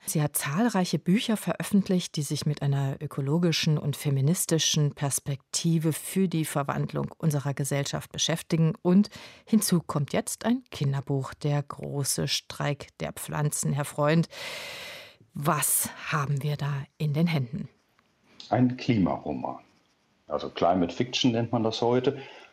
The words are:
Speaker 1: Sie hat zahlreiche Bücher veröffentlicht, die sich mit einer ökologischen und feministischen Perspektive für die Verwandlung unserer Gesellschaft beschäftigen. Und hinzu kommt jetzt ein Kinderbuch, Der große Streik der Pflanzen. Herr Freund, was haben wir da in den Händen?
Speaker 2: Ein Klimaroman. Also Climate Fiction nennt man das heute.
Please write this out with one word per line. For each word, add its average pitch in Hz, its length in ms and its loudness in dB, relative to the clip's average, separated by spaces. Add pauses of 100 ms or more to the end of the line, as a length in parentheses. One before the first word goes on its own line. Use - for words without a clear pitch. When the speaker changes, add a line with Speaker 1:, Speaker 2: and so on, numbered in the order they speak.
Speaker 1:
Sie - 160 0
hat 147 160 0
zahlreiche 185 640 0
Bücher 208 380 2
veröffentlicht, - 800 0
die 151 60 -2
sich 143 220 -4
mit 147 160 -2
einer 139 400 0
ökologischen 151 800 2
und 143 180 -2
feministischen 147 1000 2
Perspektive 156 960 0
für - 340 0
die 165 180 0
Verwandlung 143 760 -2
unserer 143 360 0
Gesellschaft 143 560 -2
beschäftigen. 160 600 0 (100)
Und 185 280 6 (340)
hinzu 202 360 4
kommt - 320 -2
jetzt - 320 -4
ein 247 280 0
Kinderbuch, 139 640 -2
Der 143 280 0
große 143 640 -4
Streik - 640 -4 (100)
der 151 140 -6
Pflanzen. 151 640 -2
Herr 143 100 -2
Freund, 156 420 2 (1080)
was 147 540 0 (220)
haben 143 320 -2
wir 147 120 -2
da 143 160 -4 (240)
in 151 160 -2
den 160 140 4
Händen? 147 420 -2 (800)
Speaker 2:
Ein 123 260 4
Klimaroman. 71 800 0 (720)
Also 73 200 -4
Climate 87 460 2
Fiction 127 380 2
nennt 117 180 0
man 113 140 2
das 110 180 0
heute. 120 360 2 (340)